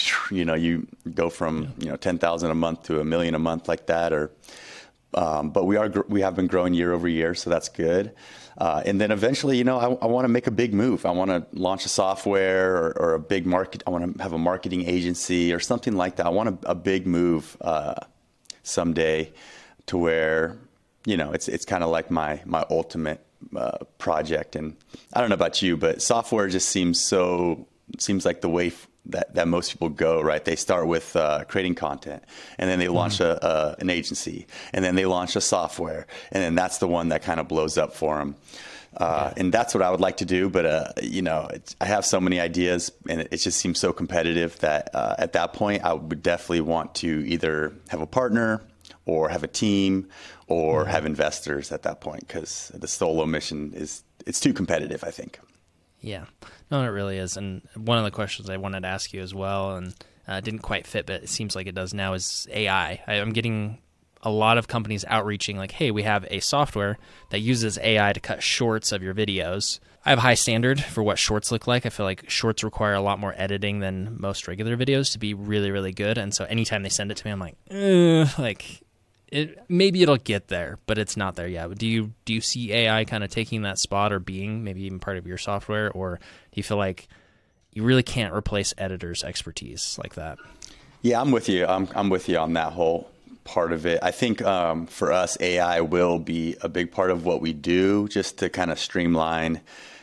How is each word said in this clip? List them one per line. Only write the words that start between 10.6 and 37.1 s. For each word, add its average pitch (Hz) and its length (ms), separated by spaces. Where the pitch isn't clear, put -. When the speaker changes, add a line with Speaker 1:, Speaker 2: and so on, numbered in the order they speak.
Speaker 1:
move. 107 320
I 87 60
wanna 90 400
launch 92 340
a - 20
software 95 880
or, 82 220
or 82 160
a 78 60
big 90 260
market. 92 400
I - 40
wanna 87 300
have 95 120
a 82 60
marketing 90 480
agency 87 640
or 85 80
something 117 360
like 90 200
that. 85 100
I 85 40
want 104 180
a, - 60
a 90 40
big 92 320
move, 85 540
uh, 76 340
someday 80 680
to - 100
where, 82 640
you 107 100
know, 76 160
it's, - 160
it's - 160
kinda 87 220
like 82 240
my, 78 340
my 82 240
ultimate, 82 560
uh, 60 220
project. 78 580
And 78 200
I - 80
don't 120 80
know 101 60
about 85 280
you, 87 140
but 78 260
software 113 460
just 92 200
seems 87 320
so, 87 640
seems 98 280
like 87 140
the 92 80
way 87 200
f-, - 200
that, - 300
that 85 120
most 85 240
people 85 160
go, 80 320
right? 76 240
They 82 120
start 87 300
with, 82 300
uh, 76 280
creating 92 320
content, 71 460
and 92 100
then 92 100
they 90 100
launch 87 300
Speaker 2:
Mm-hmm. 85 280
Speaker 1:
a, - 20
a, 78 300
an 90 100
agency, - 580
and 95 100
then 90 120
they 95 100
launch 90 280
a 104 60
software, 82 640
and 95 120
then 85 120
that's 90 220
the 95 120
one 85 200
that 80 140